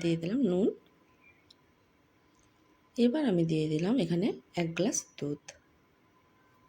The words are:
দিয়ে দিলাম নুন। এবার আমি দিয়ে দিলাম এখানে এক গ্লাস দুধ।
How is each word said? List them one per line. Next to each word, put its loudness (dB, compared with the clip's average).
দিয়ে 2
দিলাম -2
নুন। 2
এবার 2
আমি 2
দিয়ে 0
দিলাম 0
এখানে 0
এক 0
গ্লাস 0
দুধ। -8